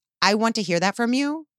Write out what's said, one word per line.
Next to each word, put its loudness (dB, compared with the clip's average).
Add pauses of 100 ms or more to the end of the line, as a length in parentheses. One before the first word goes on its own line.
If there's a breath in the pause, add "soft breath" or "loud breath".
(200)
I 4
want 0
to -4
hear 0
that 0
from -2
you -2 (120)